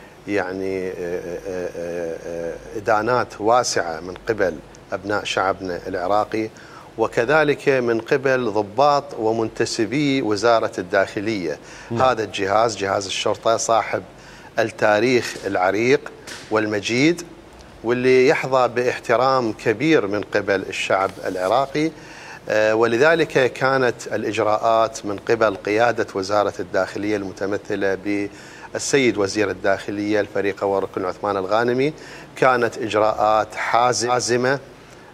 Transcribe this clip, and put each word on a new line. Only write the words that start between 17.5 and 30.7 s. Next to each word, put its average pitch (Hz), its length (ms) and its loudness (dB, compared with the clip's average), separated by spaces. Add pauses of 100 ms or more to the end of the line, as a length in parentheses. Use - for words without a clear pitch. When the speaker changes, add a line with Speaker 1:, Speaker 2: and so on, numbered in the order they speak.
Speaker 1:
واللي 127 440 4
يحظى 131 400 2
باحترام 123 840 0
كبير 123 540 2
من 101 160 -2
قبل 98 460 0
الشعب 95 420 0 (160)
العراقي. 120 640 0 (600)
آه، 107 240 2
ولذلك 127 800 2
كانت 131 420 0 (180)
الإجراءات 110 920 0
من 101 120 -4
قبل 110 360 2
قيادة 110 600 0
وزارة 101 460 0
الداخلية 98 560 -2
المتمثلة 98 840 -4 (760)
بالسيد 117 440 2
وزير 98 320 0
الداخلية 101 720 0
الفريق 98 440 -2
والركن 98 400 -2